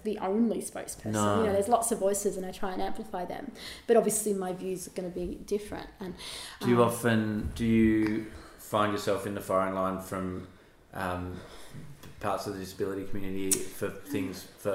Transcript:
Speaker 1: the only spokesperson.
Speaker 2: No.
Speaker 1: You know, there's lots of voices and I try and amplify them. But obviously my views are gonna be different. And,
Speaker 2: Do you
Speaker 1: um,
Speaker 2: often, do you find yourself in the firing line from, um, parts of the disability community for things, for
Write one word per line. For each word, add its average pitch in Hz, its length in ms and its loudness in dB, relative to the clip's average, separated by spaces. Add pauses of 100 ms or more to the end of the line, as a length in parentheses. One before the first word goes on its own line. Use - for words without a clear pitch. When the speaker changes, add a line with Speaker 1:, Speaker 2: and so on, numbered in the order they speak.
Speaker 1:
the 214 140 -2
only 202 420 2
spokesperson. - 520 -6
Speaker 2:
No. 208 280 4
Speaker 1:
You 220 60 4
know, 196 80 2
there's 202 140 4
lots - 220 4
of 190 100 0
voices 196 360 2
and 185 80 -4
I 185 60 -6
try 185 220 -4
and 190 100 -2
amplify 190 420 -2
them. - 280 -8 (340)
But 233 100 8
obviously 214 380 4
my 185 180 -2
views 185 340 -6
are - 40 -14
gonna 180 180 -6
be 180 380 -6
different. - 400 -4 (120)
And, 185 140 -8 (480)
Speaker 2:
Do 123 80 0
you 120 140 8
Speaker 1:
um, 117 60 8
Speaker 2:
often, 110 680 2
do 120 100 -2
you 110 600 6 (320)
find 104 340 2
yourself 101 340 0
in 101 80 -4
the 98 60 -6
firing 95 340 2
line 95 260 0
from, 92 480 -6 (440)
um, 90 480 -4 (800)
parts 98 260 -2
of 101 80 -4
the 95 60 -8
disability 98 420 -4
community 95 480 -2
for - 380 0
things, 95 580 -4 (100)
for 104 180 -4